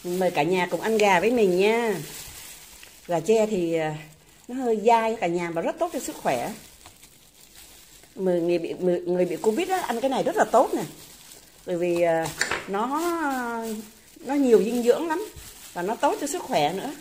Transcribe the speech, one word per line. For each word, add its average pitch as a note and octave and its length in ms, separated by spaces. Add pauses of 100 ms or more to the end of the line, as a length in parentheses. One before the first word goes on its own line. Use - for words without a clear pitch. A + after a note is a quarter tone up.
Mình F3+ 140
mời F3+ 120
cả D3+ 120
nhà F3+ 280
cùng E3+ 100
ăn A3 180
gà G3 220
với G#3+ 100
mình G3 280
nha. A3 360 (1120)
Gà E3+ 140
tre G#3+ 260
thì, F3+ 280
à, D#3 200 (540)
nó A#3+ 60
hơi B3 220
dai A3+ 440
cả F3+ 60
nhà E3+ 240
và E3 120
rất D#4 160
tốt E4+ 140
cho D4 60
sức - 180
khỏe. D3 360 (1600)
Người, F3+ 260
người F3 180
bị, - 220
người, F3+ 200
người F3+ 240
bị E3 120
Covid B3+ 320
á, F#4 120
ăn A#3 200
cái C4+ 100
này A3 120
rất E4+ 140
là - 80
tốt C4+ 300
nè. A#3 80 (840)
Bởi F3+ 100
vì, F3 260
à, E3 240 (420)
nó, B3 340 (1160)
nó B3+ 140
nhiều A#3+ 280
dinh A#3 200
dưỡng C4 260
lắm F4+ 180 (460)
và F3+ 100
nó G#3 120
tốt C#4+ 260
cho D4+ 60
sức E4+ 160
khỏe D#3+ 300
nữa. G3 180 (100)